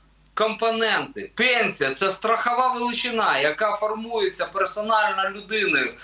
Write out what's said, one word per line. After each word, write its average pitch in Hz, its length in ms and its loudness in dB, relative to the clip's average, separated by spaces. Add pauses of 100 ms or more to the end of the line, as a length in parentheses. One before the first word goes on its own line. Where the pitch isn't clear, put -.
(340)
компоненти. 214 1000 0
Пенсія — 220 600 2
це 190 160 2
страхова 240 600 2
величина, 233 680 0
яка 151 380 2
формується 214 720 -2
персонально 208 840 0
людиною 185 720 -2